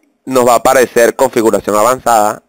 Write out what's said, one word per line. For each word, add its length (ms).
nos 220
va 60
a 40
aparecer 580
configuración 600
avanzada, 720